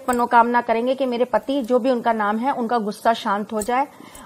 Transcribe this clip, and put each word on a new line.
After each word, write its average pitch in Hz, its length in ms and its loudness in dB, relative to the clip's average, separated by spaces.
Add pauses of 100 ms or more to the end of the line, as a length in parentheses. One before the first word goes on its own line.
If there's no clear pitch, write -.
मनोकामना 240 520 4
करेंगे 233 340 0
कि 269 100 -2
मेरे 247 200 0
पति, 269 360 -2
जो 247 180 2
भी 247 120 0
उनका 233 220 0
नाम 214 240 0
है, 254 140 -2
उनका 240 280 -2
गुस्सा 208 340 0
शांत 208 400 -2
हो 214 80 -4
जाए, 247 260 0 (380)